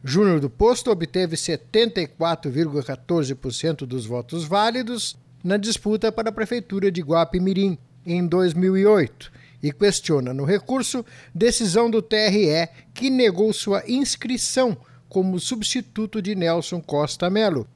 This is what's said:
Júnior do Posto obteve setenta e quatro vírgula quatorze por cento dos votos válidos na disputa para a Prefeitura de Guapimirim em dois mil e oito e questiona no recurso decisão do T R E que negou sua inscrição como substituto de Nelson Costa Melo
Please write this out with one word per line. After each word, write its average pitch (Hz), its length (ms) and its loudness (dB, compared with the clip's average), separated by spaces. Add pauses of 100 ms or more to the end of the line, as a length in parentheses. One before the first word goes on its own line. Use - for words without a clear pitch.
Júnior 165 360 4
do 135 100 -2
Posto 233 420 2
obteve 170 460 -2
setenta 214 640 -2
e 156 60 -4
quatro 160 440 -4
vírgula 143 340 -2
quatorze 135 500 -2
por 131 180 -8
cento 156 320 -4
dos 123 220 -6
votos 123 380 -6
válidos 220 720 -2 (260)
na 190 140 0
disputa 214 560 0
para 220 180 -2
a - 20 -14
Prefeitura 202 600 -2
de 170 100 -4
Guapimirim 180 760 2 (300)
em 175 180 0
dois 175 300 2
mil 185 240 2
e 196 80 4
oito 196 460 2 (300)
e 147 100 -2
questiona 147 600 0
no 139 120 -4
recurso 233 600 -2 (300)
decisão 226 560 2
do 220 100 2
T 220 160 -2
R 208 320 4
E 165 200 2 (260)
que 262 160 -2
negou 220 420 2
sua 196 340 -2
inscrição 247 920 -2 (280)
como 185 320 0
substituto 214 840 -4
de 202 140 -4
Nelson 170 460 -2
Costa 147 500 -2
Melo 190 460 0